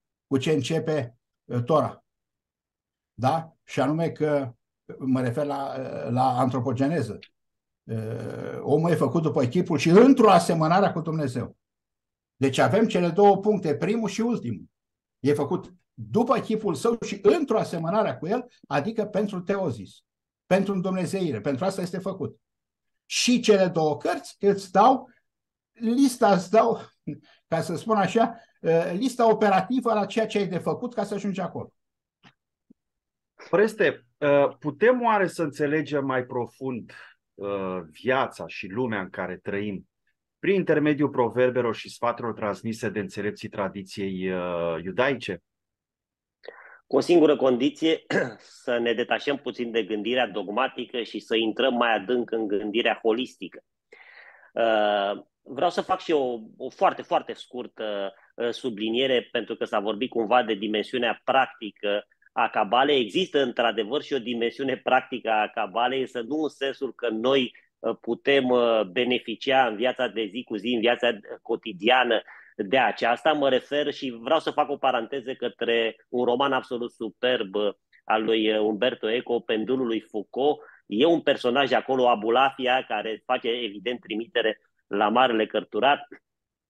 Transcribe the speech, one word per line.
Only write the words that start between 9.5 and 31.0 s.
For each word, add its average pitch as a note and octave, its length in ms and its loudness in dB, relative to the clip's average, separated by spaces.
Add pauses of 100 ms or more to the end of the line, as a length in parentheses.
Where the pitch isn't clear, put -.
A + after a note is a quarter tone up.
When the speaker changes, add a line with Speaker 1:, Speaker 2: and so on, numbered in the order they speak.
Speaker 1:
și - 100 2
într-o A3+ 420 10
asemănare F3 600 4
cu E3+ 80 -4
Dumnezeu. C#3+ 560 -4 (800)
Deci C3+ 220 0
avem D#3+ 280 4
cele F3+ 220 2
două G3 280 6
puncte, G3 400 0
primul G#3+ 320 -2
și - 120 -6
ultimul. G#3 440 -4 (540)
E C#3 140 2
făcut C#3+ 420 -2 (200)
după A3 440 0
chipul G#3 360 -2
său A#3 320 0
și G3+ 160 -8
într-o B3 360 4
asemănare E3+ 580 -2
cu D3+ 100 -10
el, A#3+ 200 -2 (200)
adică G#3 380 -2
pentru D#3 360 -4
teozis, F3 640 -4 (440)
pentru G3 260 2
îndumnezeire, F3+ 680 -2
pentru C#3 240 -2
asta G3 160 -2
este F3+ 180 -6
făcut. - 420 -8 (680)
Și - 340 2
cele G3+ 260 4
două D#3 300 0
cărți - 420 -6
îți G3 340 0
dau, B3 380 6 (600)
lista A#3 600 2
îți F3+ 180 2
dau, A3 300 4 (680)
ca D#3+ 120 -2
să E3 160 -4
spun A3 200 0
așa, A3+ 440 2 (200)
uh, E3+ 320 2
lista A3+ 380 2
operativă G#3+ 640 2
la G#3 140 0
ceea A3 200 -2
ce G#3+ 120 -2
ai G3 80 0
de F3 120 -2
făcut F3 360 -4
ca G3+ 100 -2